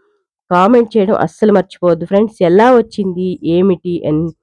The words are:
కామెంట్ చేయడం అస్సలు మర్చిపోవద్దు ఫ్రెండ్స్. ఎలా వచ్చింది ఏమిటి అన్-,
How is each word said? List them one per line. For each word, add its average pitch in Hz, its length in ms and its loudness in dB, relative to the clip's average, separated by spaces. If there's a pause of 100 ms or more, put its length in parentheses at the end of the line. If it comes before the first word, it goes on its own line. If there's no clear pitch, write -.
(500)
కామెంట్ 226 420 2
చేయడం 208 240 0
అస్సలు 208 360 -2
మర్చిపోవద్దు 175 540 -2
ఫ్రెండ్స్. 208 360 -2
ఎలా 185 300 4
వచ్చింది 190 560 -2 (200)
ఏమిటి 175 460 -2 (120)
అన్-, 156 260 -2 (100)